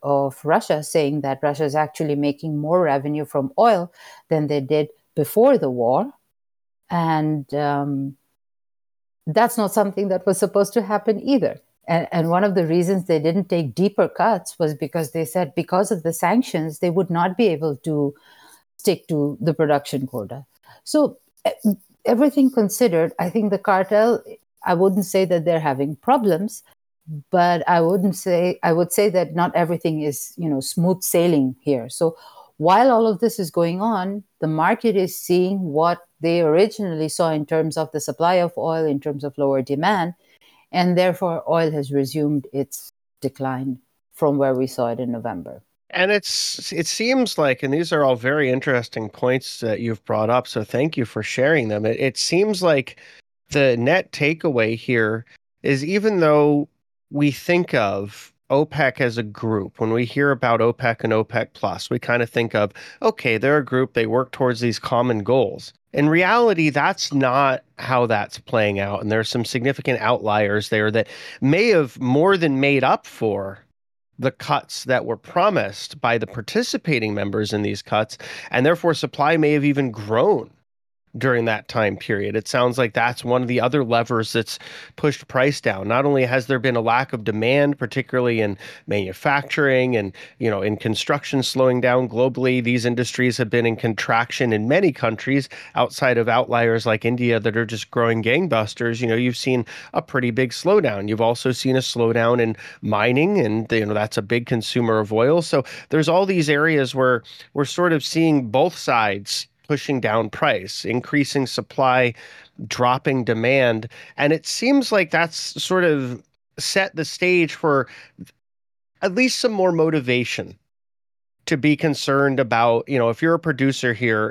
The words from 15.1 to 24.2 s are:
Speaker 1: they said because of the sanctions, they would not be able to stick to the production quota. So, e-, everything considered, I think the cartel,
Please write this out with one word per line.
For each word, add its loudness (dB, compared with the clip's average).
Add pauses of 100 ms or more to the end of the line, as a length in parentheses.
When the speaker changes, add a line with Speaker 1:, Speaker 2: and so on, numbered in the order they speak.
Speaker 1:
they -4
said -4
because 0
of -2
the -2
sanctions, 0
they 0
would 0
not 0
be 4
able 0
to -2 (600)
stick -2
to 0
the 0
production 0
quota. -10 (380)
So, 0 (280)
e-, 0 (300)
everything 4
considered, 2
I -2
think 0
the 0
cartel, 2 (400)